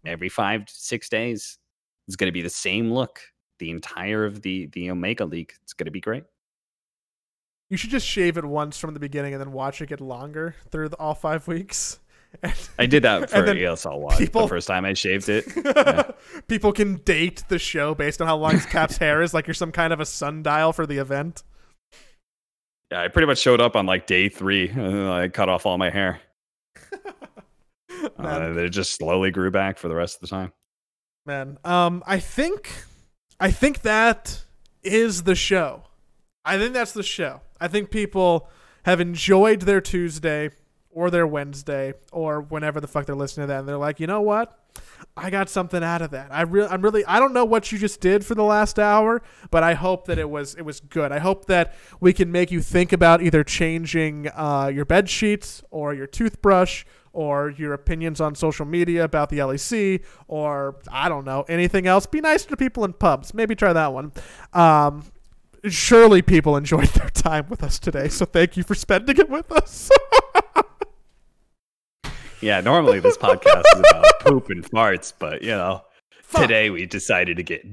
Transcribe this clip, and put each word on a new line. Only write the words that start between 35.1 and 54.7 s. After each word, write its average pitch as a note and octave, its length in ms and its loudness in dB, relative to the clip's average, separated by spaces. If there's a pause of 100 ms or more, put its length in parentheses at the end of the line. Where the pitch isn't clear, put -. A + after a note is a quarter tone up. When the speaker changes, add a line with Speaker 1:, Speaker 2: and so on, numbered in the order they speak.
Speaker 2:
the F#3 100 2
show. D#3+ 500 -2 (600)
I F#3+ 140 -2
think A#3+ 160 -4
that's A#3 180 -4
the G#3 100 -8
show. C#3+ 380 -8 (180)
I E3+ 100 -6
think G3 220 -4
people F#3 600 0 (340)
have F3 160 2
enjoyed F#3+ 600 2
their G3 180 2
Tuesday D3+ 720 -4 (400)
or F3 200 -2
their E3+ 160 2
Wednesday C#3+ 640 -8 (200)
or D#3 280 -4
whenever D3+ 400 -6
the D3 80 -10
fuck D3 180 -4
they're C#3+ 80 -6
listening C#3+ 300 -8
to C#3 80 -6
that, C3+ 80 -4
and C#3 80 -12
they're C#3+ 80 -6
like, D3 240 -6
"You D#3+ 60 -6
know G#3 160 -4
what? G#3+ 360 -2 (580)
I F3+ 140 -10
got G3 180 -2
something F3+ 360 -4
out E3+ 180 -2
of D#3 100 -8
that." C3+ 200 -12
I D#3 100 -2
re-, F#3+ 240 2
I'm F#3 160 -4
really, G#3 220 2
I F#3+ 160 2
don't C4 120 4
know B3 120 2
what A3 260 0
you G#3+ 80 -8
just G3+ 220 -4
did G3+ 240 2
for A3+ 100 -4
the G#3+ 80 0
last G#3 360 2
hour, A3 440 2 (280)
but E3 120 4
I E3 120 4
hope F3+ 320 -2
that E3 120 -4
it D#3 120 -4
was, D3 240 -8
it E3+ 80 -16
was D3+ 180 -12
good. D3 320 -4
I D3 60 -4
hope F#3+ 280 -2
that F3 280 2 (260)
we F3+ 120 6
can E3+ 200 2
make F3+ 180 2
you F3 120 -2
think F3+ 300 2
about E3 300 6
either D#3 220 4
changing, D#3+ 880 -4
uh, C#3+ 400 -2